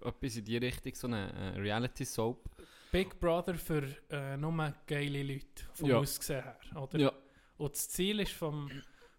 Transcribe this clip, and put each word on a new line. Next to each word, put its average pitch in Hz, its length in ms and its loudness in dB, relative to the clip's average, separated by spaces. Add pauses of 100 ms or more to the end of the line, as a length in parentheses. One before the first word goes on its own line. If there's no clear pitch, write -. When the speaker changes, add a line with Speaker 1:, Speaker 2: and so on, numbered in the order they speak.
Speaker 1:
etwas 139 300 -4
in 113 80 -4
die 110 140 0
Richtung, 123 360 -2
so - 120 -6
eine, 107 260 -2
äh, 95 280 -4
Reality-Soap. 117 920 0 (420)
Speaker 2:
Big 185 260 2
Brother 175 360 2
für, 156 280 0 (280)
äh, 139 260 -4
nur 156 380 0 (120)
geile 143 360 0
Leute, 139 500 -6
vom - 160 0
Speaker 1:
Ja. 123 100 10
Speaker 2:
Aussehen 139 440 0
her, - 160 -12 (240)
oder? 147 160 -2
Speaker 1:
Ja. 139 140 8 (460)
Speaker 2:
Und 143 160 -2
das - 140 -2
Ziel 202 320 2
ist 190 120 0
vom, 147 380 -2 (480)